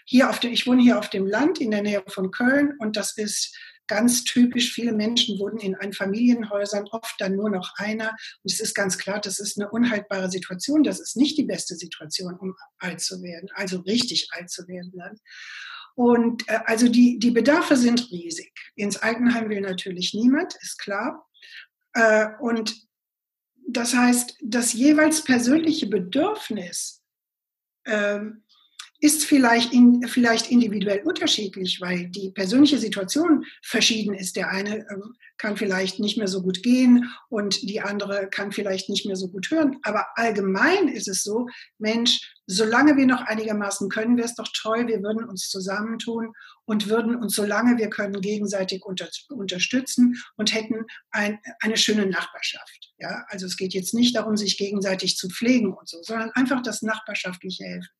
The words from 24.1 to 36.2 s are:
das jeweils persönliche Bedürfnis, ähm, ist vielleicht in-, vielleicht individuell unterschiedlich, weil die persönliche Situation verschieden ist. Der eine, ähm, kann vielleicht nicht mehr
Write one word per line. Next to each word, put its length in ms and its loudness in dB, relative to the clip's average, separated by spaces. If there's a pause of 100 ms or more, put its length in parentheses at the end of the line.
das 300 -2
jeweils 500 4
persönliche 640 2
Bedürfnis, 1120 -4 (840)
ähm, 560 -2 (600)
ist 240 4
vielleicht 500 4
in-, 340 10
vielleicht 420 2
individuell 540 2
unterschiedlich, 760 -2
weil 280 -4
die 220 -8
persönliche 480 4
Situation 680 0 (180)
verschieden 520 0
ist. 200 -8
Der 140 -4
eine, 300 -4 (120)
ähm, 240 -12 (220)
kann 200 -4
vielleicht 440 -2
nicht 160 -2
mehr 120 -2